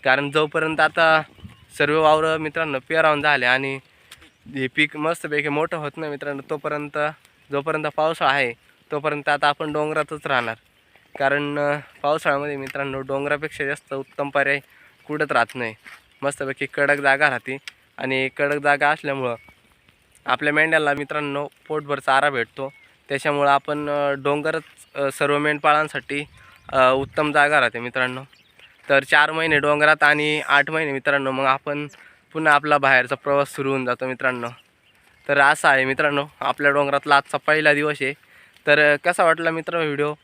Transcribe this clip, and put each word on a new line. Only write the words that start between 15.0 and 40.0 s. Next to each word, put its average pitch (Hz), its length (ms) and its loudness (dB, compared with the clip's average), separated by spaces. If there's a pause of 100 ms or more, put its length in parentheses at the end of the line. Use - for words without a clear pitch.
कुठंच 147 240 -4
राहत 120 240 0
नाही. 117 200 -6 (460)
मस्तपैकी 139 440 -6
कडक 143 300 0
जागा 139 340 2
राहते 131 280 -6 (400)
आणि 131 400 -2
कडक 143 260 -2
जागा 143 260 2
असल्यामुळं 139 460 -4 (880)
आपल्या 147 280 0
मेंढ्याला 151 400 2
मित्रांनो 143 540 -6 (200)
पोटभर 147 320 -4
चारा 135 300 2
भेटतो. 135 440 -6 (360)
त्याच्यामुळं 143 400 0
आपण, 147 400 0
अ, 143 220 -2
डोंगरच, 147 520 -2 (320)
अ, 139 180 -2
सर्व 147 240 0
मेंढपाळांसाठी, 147 840 0 (460)
अ, 131 220 6
उत्तम 139 400 0
जागा 147 280 4
राहते 120 200 0
मित्रांनो. 127 440 -4 (680)
तर 139 140 4
चार 151 280 4
महिने 160 280 2
डोंगरात 147 440 4
आणि 151 440 2
आठ 143 220 2
महिने 156 220 -4
मित्रांनो 135 400 -2
मग 131 140 -2
आपण 143 420 -2 (460)
पुन्हा 156 200 4
आपला 147 240 4
बाहेरचा 135 380 2
प्रवास 143 400 -2
सुरू 135 140 -4
होऊन 135 160 -2
जातो 123 220 -4
मित्रांनो. 127 400 -4 (800)
तर 143 120 2
असा 151 300 4
आहे 135 160 4
मित्रांनो 143 400 0 (140)
आपल्या 143 320 0
डोंगरातला 143 440 2
आजचा 139 220 0
पहिला 151 360 2
दिवस 147 280 -2
आहे. 135 120 -4 (540)
तर, 147 260 6
अ, - 100 4
कसा 180 200 2
वाटला 165 280 2
मित्र 165 260 -6
व्हिडिओ 147 360 -2 (100)